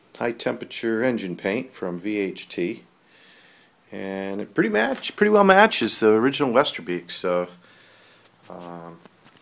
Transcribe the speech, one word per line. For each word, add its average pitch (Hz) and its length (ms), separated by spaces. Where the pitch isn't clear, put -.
high 117 160
temperature 113 680
engine 95 360
paint 95 340
from 90 260
V 104 200
H 95 320
T, 95 340
and 98 480
it - 120
pretty 208 140
match, 220 480
pretty 208 140
well 208 160
matches 190 560
the 107 140
original 131 360
Westerbeek. 87 600
So, 90 360
um, 85 500